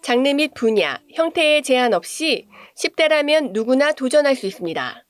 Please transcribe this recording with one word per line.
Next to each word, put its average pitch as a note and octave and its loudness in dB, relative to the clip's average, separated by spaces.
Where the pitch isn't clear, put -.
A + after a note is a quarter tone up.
장르 B3+ 0
및 C#4+ -2
분야, G3+ 0
형태에 D#4+ 0
제한 B3+ 0
없이 C#4 -4
십 - -6
대라면 D4+ 0
누구나 C4 2
도전할 C#4 2
수 G#3 -8
있습니다. D#3+ -8